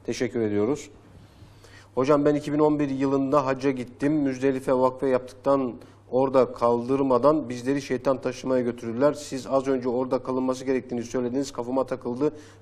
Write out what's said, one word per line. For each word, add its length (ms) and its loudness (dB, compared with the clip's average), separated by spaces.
Teşekkür 360 -4
ediyoruz. 480 -2
"Hocam 300 4
ben 100 4
iki 180 -4
bin 60 2
on 200 4
bir 100 0
yılında 560 2
hacca 260 0
gittim. 420 -2
Müzdelife 600 0
vakfe 340 2
yaptıktan 680 0
orada 420 4
kaldırmadan 960 2
bizleri 320 -2
şeytan 400 -2
taşımaya 400 -2
götürdüler. 520 0
Siz 340 -10
az 200 0
önce 220 0
orada 340 -2
kalınması 420 -2
gerektiğini 380 -2
söylediniz. 500 -4
Kafama 320 -2
takıldı. 460 -2